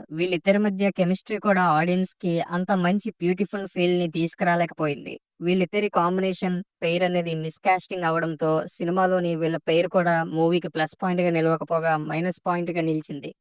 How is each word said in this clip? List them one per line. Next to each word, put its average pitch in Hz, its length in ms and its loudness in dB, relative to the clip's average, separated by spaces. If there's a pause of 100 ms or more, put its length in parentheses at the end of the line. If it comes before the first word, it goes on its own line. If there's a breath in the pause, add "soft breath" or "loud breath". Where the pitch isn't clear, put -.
(100)
వీళ్ళిద్దరి 180 480 0
మధ్య 196 320 0
కెమిస్ట్రీ 185 480 -2
కూడా 196 320 2
ఆడియన్స్‌కి 175 600 0 (180)
అంత 180 260 -2
మంచి 185 340 0
బ్యూటిఫుల్ 185 580 -2
ఫీల్‌ని 180 420 0
తీసుకురాలేకపోయింది. 170 1040 -2 (260)
వీళ్ళిద్దరి 185 480 2
కాంబినేషన్ 185 680 0 (220)
పెయిర్ 175 260 0
అనేది 175 300 0
మిస్‌కాస్టింగ్ 180 720 -2
అవడంతో, 165 440 0 (160)
సినిమాలోని 180 720 0
వీళ్ళ 165 220 0
పెయిర్ - 300 2
కూడా 175 260 2 (100)
మూవీకి 165 440 0
ప్లస్ 156 280 -4
పాయింట్‌గా 180 340 0
నిలవకపోగా, 165 680 0
మైనస్ 156 460 -4
పాయింట్‌గా 175 380 -2
నిలిచింది. 156 480 -4 (100)